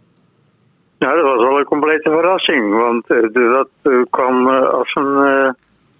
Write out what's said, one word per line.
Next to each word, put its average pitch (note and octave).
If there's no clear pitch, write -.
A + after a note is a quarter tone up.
Nou, C#3
dat E3
was B2+
wel C#3
een C#3
complete D#3
verrassing. D#3+
Want, A#2
eh, B2+
de, B2+
dat, C#3
eh, B2
kwam, B2+
eh, C3
als B2+
een, C#3
eh, C3+